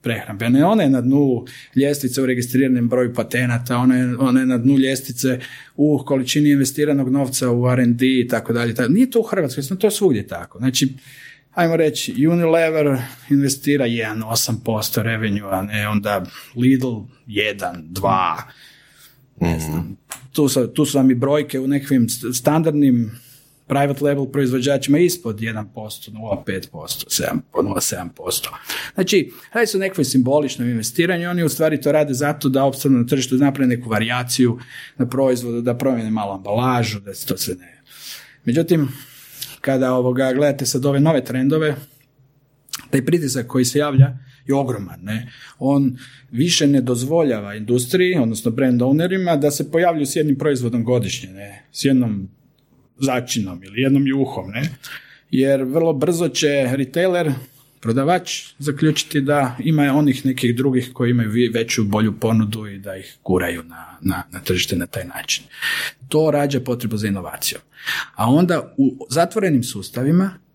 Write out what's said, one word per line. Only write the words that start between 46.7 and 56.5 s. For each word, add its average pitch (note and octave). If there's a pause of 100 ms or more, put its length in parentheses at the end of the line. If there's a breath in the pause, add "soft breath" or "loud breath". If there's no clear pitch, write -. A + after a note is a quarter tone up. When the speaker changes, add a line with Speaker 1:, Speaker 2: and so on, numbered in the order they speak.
Speaker 1:
dozvoljava B2
industriji, B2
odnosno A2+
brand B2
ownerima, E3+
da C#3+
se C#3+
pojavljuju D#3+
s C3+
jednim D3+
proizvodom B2
godišnje, A2
ne? G2
S -
jednom A#2 (680)
začinom A#2+
ili G2+
jednom C#3
juhom, B2+
ne? A#2 (680 loud breath)
Jer C3+
vrlo D#3+
brzo E3
će D3 (200)